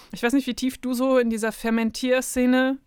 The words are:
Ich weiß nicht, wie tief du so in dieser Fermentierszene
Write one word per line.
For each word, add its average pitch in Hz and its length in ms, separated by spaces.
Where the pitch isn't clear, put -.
Ich - 120
weiß 233 100
nicht, 269 140
wie 240 80
tief 262 240
du 254 160
so 262 240
in 240 100
dieser 220 240
Fermentierszene 254 1300